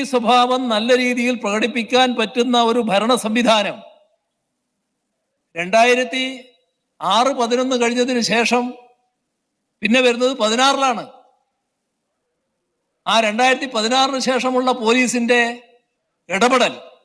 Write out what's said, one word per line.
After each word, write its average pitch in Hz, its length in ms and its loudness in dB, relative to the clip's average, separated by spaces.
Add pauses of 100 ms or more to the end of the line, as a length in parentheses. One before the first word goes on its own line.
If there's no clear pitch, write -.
(120)
സ്വഭാവം 247 500 2 (120)
നല്ല 220 160 -2 (140)
രീതിയിൽ 247 400 0
പ്രകടിപ്പിക്കാൻ 226 640 0 (120)
പറ്റുന്ന 240 380 -2 (120)
ഒരു 240 200 0
ഭരണ 202 220 0 (140)
സംവിധാനം 214 520 0 (1800)
രണ്ടായിരത്തി 247 640 2 (920)
ആറ് 254 240 2
പതിനൊന്ന് 254 440 -2
കഴിഞ്ഞതിന് 240 400 0 (100)
ശേഷം 233 320 0 (1160)
പിന്നെ 226 260 2
വരുന്നത് 247 260 0 (100)
പതിനാറിലാണ്. 254 600 0 (2000)
ആ - 20 2 (120)
രണ്ടായിരത്തി 254 480 0
പതിനാറിന് 254 560 0
ശേഷമുള്ള 254 400 -2 (140)
പോലീസിന്റെ 240 580 2 (960)
ഇടപെടൽ 226 380 2 (320)